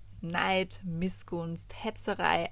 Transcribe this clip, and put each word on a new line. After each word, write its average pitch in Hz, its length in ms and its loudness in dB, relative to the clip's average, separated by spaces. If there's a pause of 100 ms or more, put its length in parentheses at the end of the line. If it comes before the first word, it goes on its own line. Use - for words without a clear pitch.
(220)
Neid, 185 640 2
Missgunst, 170 840 -4 (120)
Hetzerei, 170 680 2